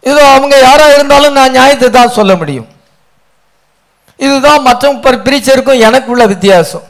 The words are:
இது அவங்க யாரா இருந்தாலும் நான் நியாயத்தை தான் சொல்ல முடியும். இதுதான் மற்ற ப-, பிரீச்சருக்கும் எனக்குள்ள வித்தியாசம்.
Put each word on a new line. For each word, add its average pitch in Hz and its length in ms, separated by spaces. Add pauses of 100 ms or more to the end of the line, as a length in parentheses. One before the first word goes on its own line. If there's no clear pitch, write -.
இது 277 200
அவங்க 277 380
யாரா 277 280
இருந்தாலும் 285 460
நான் 262 180
நியாயத்தை 254 400
தான் 240 200
சொல்ல 202 260
முடியும். 143 320 (1500)
இதுதான் 277 460
மற்ற 262 300
ப-, 262 180
பிரீச்சருக்கும் 254 680
எனக்குள்ள 233 480
வித்தியாசம். 190 640